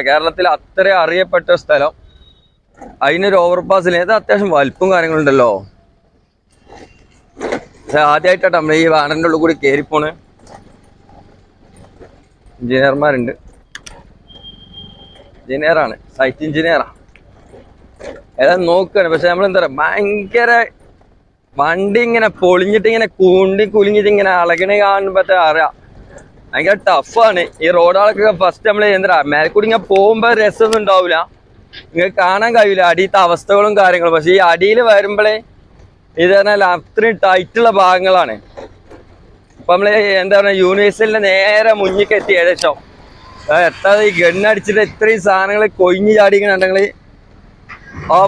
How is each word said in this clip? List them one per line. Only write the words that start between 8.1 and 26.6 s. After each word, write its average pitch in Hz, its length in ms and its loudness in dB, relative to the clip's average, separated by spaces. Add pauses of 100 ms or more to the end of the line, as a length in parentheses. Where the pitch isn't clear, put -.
ആദ്യമായിട്ടാണ് 175 460 0
നമ്മൾ 156 140 -2 (100)
ഈ 165 120 2
വാഹനത്തിന്റെ 156 340 -2
ഉള്ളിൽ 156 140 -2
കൂടി 165 120 0 (100)
കയറിപ്പോണ്. 147 440 -2 (2500)
എഞ്ചിനീയർമാരുണ്ട്, 131 720 -2 (2000)
എഞ്ചിനീയറാണ്, 147 540 -4 (220)
സൈറ്റ് 131 300 -4
എഞ്ചിനീയറാ. 156 400 -2 (1500)
എല്ലാം 175 180 0 (100)
നോക്കുകയാണ്. 185 440 -2
പക്ഷെ 165 180 -2
നമ്മൾ 185 160 -2
എന്താ 185 120 -2
പറയുക, 139 220 -4
ഭയങ്കര 202 680 -4 (1080)
വണ്ടി 190 480 -2
ഇങ്ങനെ 226 200 -2 (140)
പൊളിഞ്ഞിട്ട് 185 480 0
ഇങ്ങനെ 226 180 -2 (120)
കൂണ്ടി 190 440 2 (100)
കുലുങ്ങിട്ട് 208 380 2
ഇങ്ങനെ 202 200 0 (100)
അളകണ 170 300 -2 (100)
കാണുമ്പോഴത്തേ 196 540 0 (120)
അറിയാം 156 240 0 (800)
ഭയങ്കര 170 260 0 (120)